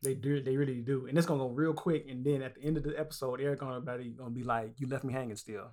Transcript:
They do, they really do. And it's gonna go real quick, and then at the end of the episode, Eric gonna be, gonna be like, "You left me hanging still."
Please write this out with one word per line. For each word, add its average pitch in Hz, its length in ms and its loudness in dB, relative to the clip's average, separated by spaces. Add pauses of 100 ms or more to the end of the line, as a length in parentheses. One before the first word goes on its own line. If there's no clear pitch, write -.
They 135 100 4
do, 139 280 0
they 131 140 2
really 135 260 2
do. 127 260 0
And 135 100 2
it's 170 100 8
gonna 151 120 4
go 131 100 0
real 147 240 2
quick, 156 340 0
and 127 160 -6
then 139 200 2
at 127 120 -8
the - 80 -20
end 156 140 2
of 143 60 -2
the 147 140 -2
episode, 135 440 -2
Eric 139 180 2
gonna 131 220 -4
be, 123 300 -6
gonna 123 180 -10
be 120 140 -4
like, 117 360 0
"You 135 80 -2
left 131 160 -2
me 135 80 0
hanging 123 240 -2
still." 104 380 -8